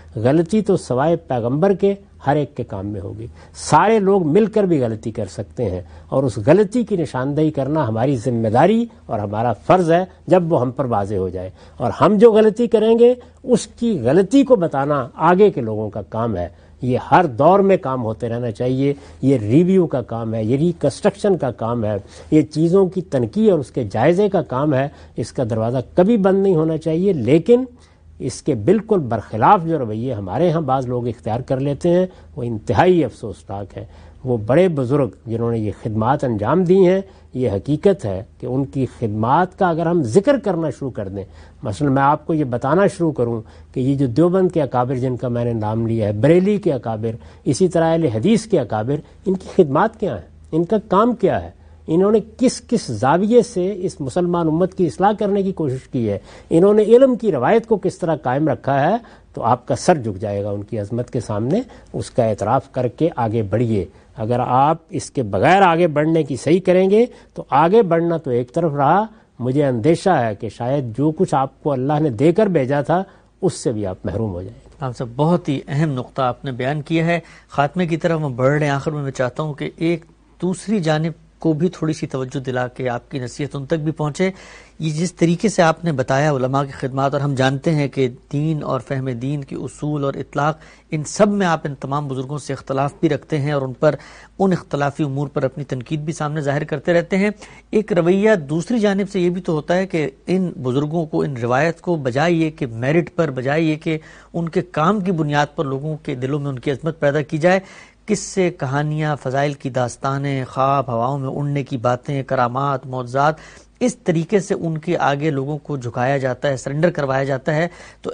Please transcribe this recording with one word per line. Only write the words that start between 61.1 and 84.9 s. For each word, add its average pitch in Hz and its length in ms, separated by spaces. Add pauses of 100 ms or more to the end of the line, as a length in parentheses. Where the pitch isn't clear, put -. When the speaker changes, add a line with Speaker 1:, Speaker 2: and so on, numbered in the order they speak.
Speaker 1:
کے 123 100
سامنے۔ 120 400 (320)
اس - 180
کا 120 140
اعتراف 110 480
کر 127 160
کے 156 280
آگے 117 260
بڑھیے۔ 107 420 (320)
اگر 120 240
آپ 135 380 (120)
اس 151 200
کے 139 120
بغیر 117 400
آگے 170 240
بڑھنے 156 360
کی 139 140
صحیح 170 240
کریں 185 300
گے 226 160 (280)
تو 165 160
آگے 170 320
بڑھنا 170 340
تو 143 140
ایک 123 220
طرف 165 220
رہا، 151 300 (340)
مجھے 131 280
اندیشہ 135 420
ہے 120 260
کہ 107 140
شاید 123 500
جو 151 120
کچھ 160 240
آپ 135 280
کو 151 100
اللہ 131 280
نے 156 100
دے 135 220
کر 214 140
بھیجا 143 340
تھا، 170 220 (400)
اس 185 100
سے - 200
بھی 107 140
آپ 92 180
محروم 107 280
ہو 87 100
جائیں 107 220
گے۔ - 40 (120)
Speaker 2:
آپ 127 160
صاحب، 127 200
بہت 160 320
ہی 135 200
اہم 151 220
نقطہ 127 320
آپ 123 220
نے 139 80
بیان 135 300
کیا 165 240
ہے۔ 170 140 (280)
خاتمے 147 380
کی 160 100
طرف 165 240
ہم 135 160
بڑھ 135 220
رہے 151 80
ہیں، 143 60
آخر 139 180
میں 147 120
میں 135 100
چاہتا 131 300
ہوں 151 120
کہ 151 220
ایک 165 280 (380)
دوسری 190 380
جانب 156 320 (260)
کو 160 140
بھی 165 160
تھوڑی 160 240
سی - 140
توجہ 131 320
دلا 127 300
کے 127 200
آپ 120 220
کی 143 80
نصیحت 131 380
ان 135 100
تک 165 80
بھی 156 180
پہنچے۔ 156 380 (480)
یہ 160 120